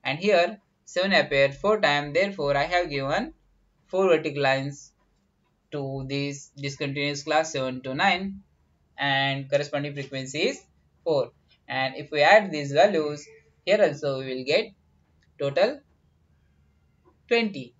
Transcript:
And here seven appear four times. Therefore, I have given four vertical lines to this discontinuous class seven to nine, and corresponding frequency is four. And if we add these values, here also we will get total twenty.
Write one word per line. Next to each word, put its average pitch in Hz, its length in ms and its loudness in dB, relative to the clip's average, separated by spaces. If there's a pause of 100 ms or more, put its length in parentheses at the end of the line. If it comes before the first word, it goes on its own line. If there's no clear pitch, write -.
And 139 160 -4
here 190 400 2 (260)
seven 190 280 -2
appear 139 380 4
four 208 280 0
times. 147 340 0
Therefore, 170 420 0
I 143 80 2
have 175 260 0
given 147 440 -4 (540)
four 190 220 0
vertical 151 320 2
lines 135 500 -2 (800)
to 135 360 -6
this 139 480 -6
discontinuous 143 680 -4
class 156 280 0
seven 131 300 -4
to 131 120 -8
nine, 190 480 -2 (560)
and 139 520 -2
corresponding 147 440 -2
frequency 135 460 -8 (100)
is - 140 -8 (400)
four. 143 280 0 (360)
And 131 280 -4
if 147 160 -12
we 147 100 2
add 196 300 8
these 143 200 -6
values, 151 560 2 (380)
here 208 160 4
also 139 380 0
we 131 160 -6
will 131 80 -6
get 180 240 0 (720)
total 180 420 0 (1500)
twenty. 208 520 -2